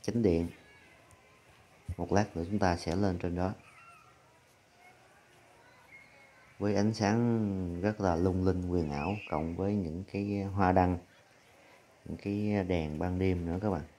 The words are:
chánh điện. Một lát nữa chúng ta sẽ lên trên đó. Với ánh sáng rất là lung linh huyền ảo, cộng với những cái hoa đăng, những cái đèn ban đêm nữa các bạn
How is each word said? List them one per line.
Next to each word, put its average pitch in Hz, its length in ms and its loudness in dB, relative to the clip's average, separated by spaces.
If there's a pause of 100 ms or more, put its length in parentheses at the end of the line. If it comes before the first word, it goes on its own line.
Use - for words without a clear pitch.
chánh 117 200 -2
điện. 87 280 2 (1500)
Một 85 160 -2
lát 104 240 0
nữa 82 120 -4
chúng 101 100 -4
ta 90 160 2
sẽ 82 200 -4
lên 95 240 0
trên 87 160 -4
đó. 92 180 -2 (3000)
Với 101 160 0
ánh 104 180 4
sáng 104 880 2
rất 104 200 0
là 90 140 2
lung 92 300 2
linh 90 180 2
huyền 87 280 0
ảo, 76 240 -4 (140)
cộng 82 260 -4
với 95 200 -2
những 87 280 -4 (100)
cái 101 300 -4
hoa 95 280 2
đăng, 90 260 4 (1080)
những 82 120 -8
cái 101 460 0
đèn 80 360 0
ban 90 200 -2
đêm 90 260 2
nữa 85 160 -2
các 104 80 0
bạn 80 140 -2 (160)